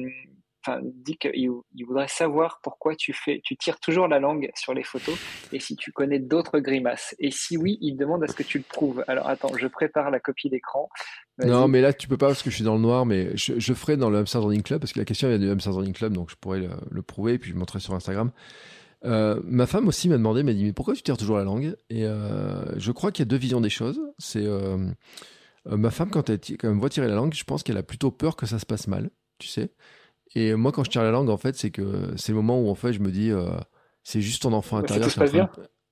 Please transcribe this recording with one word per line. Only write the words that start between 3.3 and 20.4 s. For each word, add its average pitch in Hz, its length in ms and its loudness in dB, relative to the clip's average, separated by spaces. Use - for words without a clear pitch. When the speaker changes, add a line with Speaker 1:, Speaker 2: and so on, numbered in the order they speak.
Speaker 1:
tu - 120 -6
tires - 240 -4
toujours 175 280 2
la 147 120 4
langue 139 360 0
sur - 180 -6
les 131 100 -2
photos 147 320 -6
et 135 80 -6
si - 160 -10
tu - 160 -10
connais 143 280 0
d'autres 156 400 2
grimaces. 127 600 0
Et 143 100 0
si - 280 -4
oui, 185 240 0
il 143 140 -2
demande 151 280 0
à 151 40 0
ce - 60 -8
que 147 100 -6
tu - 140 -4
le 135 60 -4
prouves. 131 440 -2
Alors, 131 200 0
attends, 135 300 -2
je 127 100 -2
prépare 147 420 0
la 131 100 2
copie - 300 -4
d'écran. 135 400 -4
Vas-y. 127 120 2
Speaker 2:
Non, 123 180 8
mais 131 140 8
là, 139 120 6
tu - 140 -10
peux 131 100 0
pas 139 100 6
parce 139 140 2
que - 80 -4
je - 60 -2
suis 113 80 -2
dans 110 120 4
le 110 60 4
noir, 120 240 4
mais 92 320 2
je, 123 220 -2
je 120 140 0
ferai 151 240 0
dans 123 120 4
le 104 80 4
Hamster 104 240 2
Running 104 220 2
Club 151 160 -2
parce 127 140 -6
que 113 60 -2
la 107 60 -2
question 110 220 0
vient 117 120 4
du 98 100 4
Hamster 101 240 0
Running 95 200 -2
Club, 110 200 -2
donc 87 180 -4
je - 40 -20
pourrais 95 240 -4
le, 90 100 -4
le 98 140 -6
prouver 110 300 -2
et 123 60 2
puis 110 120 -10
je 87 40 -8
montrerai 90 240 -4
sur 95 140 -6
Instagram. 98 380 -2
Euh, 110 400 2
ma 123 240 2
femme 214 200 2
aussi 180 220 2
m'a 156 80 6
demandé, 110 240 4